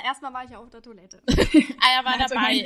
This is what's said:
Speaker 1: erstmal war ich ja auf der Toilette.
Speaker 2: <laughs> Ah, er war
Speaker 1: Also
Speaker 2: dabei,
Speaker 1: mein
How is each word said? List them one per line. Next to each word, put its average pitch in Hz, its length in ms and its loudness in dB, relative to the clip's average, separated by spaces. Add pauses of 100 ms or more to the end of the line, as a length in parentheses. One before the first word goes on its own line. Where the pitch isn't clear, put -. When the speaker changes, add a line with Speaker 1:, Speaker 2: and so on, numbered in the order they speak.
Speaker 1:
erstmal 269 280 -8
war 254 120 -12
ich 240 60 -20
ja 233 80 -20
auf 233 120 -20
der 226 120 -20
Toilette. 202 440 -20
Speaker 2:
<laughs> - 40 -2 (520)
Ah, 254 160 6
er 262 60 -4
war 254 160 -2
Speaker 1:
Also 262 140 -2
Speaker 2:
dabei, 233 80 -2
Speaker 1:
mein 226 240 0